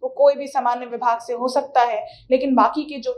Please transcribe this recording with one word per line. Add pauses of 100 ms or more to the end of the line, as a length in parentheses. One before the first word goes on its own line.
वो
कोई
भी
सामान्य
विभाग
से
हो
सकता
है, (280)
लेकिन
बाकी
के
जो